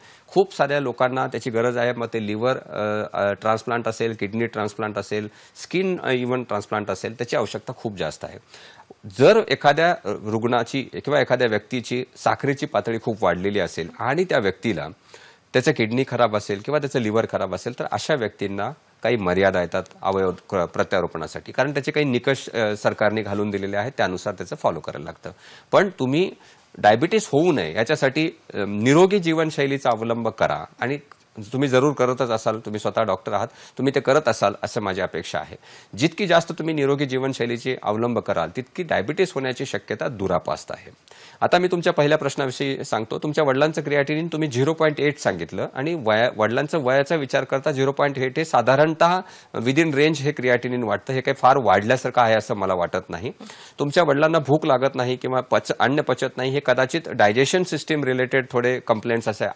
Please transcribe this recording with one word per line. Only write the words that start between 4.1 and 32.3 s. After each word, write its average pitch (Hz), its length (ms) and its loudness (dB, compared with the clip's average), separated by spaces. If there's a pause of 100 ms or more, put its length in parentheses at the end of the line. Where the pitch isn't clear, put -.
किडनी 107 260 -2
ट्रान्सप्लांट 107 520 -6
असेल, 104 300 -6 (360)
स्किन, 180 400 -2
अ, 131 60 -4
इव्हन 127 340 0
ट्रान्सप्लांट 104 480 -4
असेल, 107 260 -6
त्याची 120 180 -4
आवश्यकता 113 420 -4
खूप 104 200 -8
जास्त 78 280 -6
आहे. - 120 -14 (800)
जर 202 280 8
एखाद्या 151 480 4 (100)
रुग्णाची 113 760 -2
किंवा 139 380 0
एखाद्या 127 260 2
व्यक्तीची 123 560 -2 (120)
साखरेची 131 500 0
पातळी 113 380 -2
खूप 104 200 -4
वाढलेली 95 360 0
असेल 85 300 -4 (100)
आणि 135 240 0
त्या 165 160 0
व्यक्तीला 95 480 -2 (640)
त्याचं 131 180 4
किडनी 123 360 0
खराब 117 300 2
असेल 104 280 -4
किंवा 147 140 0
त्याचं 143 200 -2
लिव्हर 110 320 0
खराब 95 240 -2
असेल, 120 240 -8
तर 160 120 -4
अशा 151 240 -2
व्यक्तींना 104 560 -4 (320)
काही 120 140 2
मर्यादा 92 440 2
येतात 87 220 -2 (180)
अवयव 95 300 0 (180)
क-, 101 60 -4
प्रत्यारोपणासाठी, 87 960 -2
कारण 139 220 0
त्याचे 143 180 -4
काही 147 140 0
निकष, 131 440 0
अ, 107 280 -2
सरकारने 107 440 0
घालून 101 280 -4
दिलेले 98 280 -4
आहेत, 110 200 -4
त्यानुसार 95 360 -2
त्याचं 92 220 -10
फॉलो 90 240 -2
करायला 73 260 -12
लागतं. - 260 -14 (400)
पण 185 180 4 (100)
तुम्ही 143 320 0 (460)
डायबिटीस 139 500 4
होऊ 165 240 4
नये 87 220 0
याच्यासाठी, 139 640 0 (140)
अ, 98 40 -6
निरोगी 131 600 4
जीवनशैलीचा 156 720 0
अवलंब 113 380 0
करा 78 380 -2 (140)
आणि 131 180 -4 (560)
तुम्ही 135 160 2
जरूर 127 240 4
करतच 127 360 0
असाल, 110 300 -2